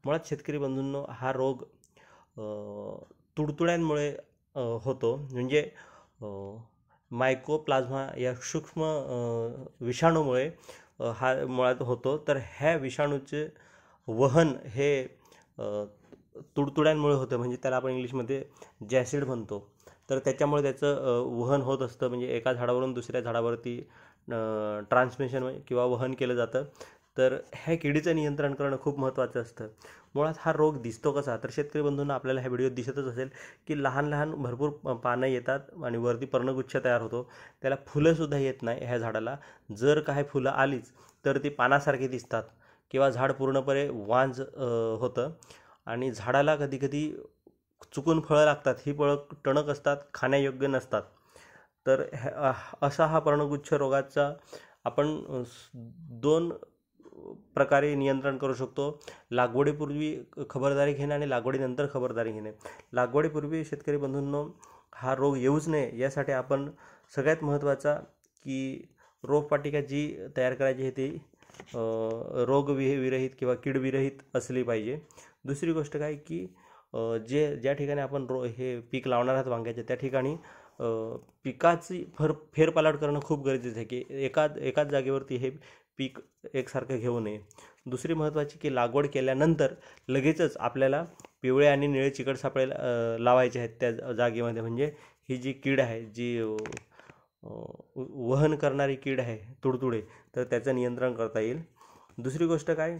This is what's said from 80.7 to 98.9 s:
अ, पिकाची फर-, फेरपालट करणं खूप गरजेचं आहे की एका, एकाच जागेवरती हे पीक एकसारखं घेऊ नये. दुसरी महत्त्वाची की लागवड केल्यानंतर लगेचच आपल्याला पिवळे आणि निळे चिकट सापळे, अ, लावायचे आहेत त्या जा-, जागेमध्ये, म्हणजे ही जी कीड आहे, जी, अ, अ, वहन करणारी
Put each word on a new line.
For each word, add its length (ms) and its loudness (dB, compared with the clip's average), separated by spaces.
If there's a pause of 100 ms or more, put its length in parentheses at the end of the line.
अ, 60 -4 (580)
पिकाची 720 0
फर-, 160 2 (200)
फेरपालट 420 6
करणं 240 0
खूप 260 -2
गरजेचं 320 -2
आहे 80 -6
की 240 -6
एका, 380 2 (140)
एकाच 260 2
जागेवरती 480 0
हे 160 -2 (460)
पीक 200 -6 (360)
एकसारखं 440 -4
घेऊ 220 -2
नये. 200 -4 (460)
दुसरी 280 -4
महत्त्वाची 440 -2
की 180 -2
लागवड 320 2
केल्यानंतर 640 4 (340)
लगेचच 500 2
आपल्याला 480 2 (360)
पिवळे 260 6
आणि 200 6
निळे 220 2
चिकट 260 -2
सापळे, 340 0
अ, 500 0
लावायचे 400 6
आहेत 100 -4 (100)
त्या 120 2
जा-, 220 -6
जागेमध्ये, 480 0
म्हणजे 320 -2 (360)
ही 80 -2
जी 160 -4
कीड 280 2
आहे, 240 -2
जी, 340 -4
अ, 240 -2 (800)
अ, 100 -14 (420)
वहन 600 2
करणारी 400 2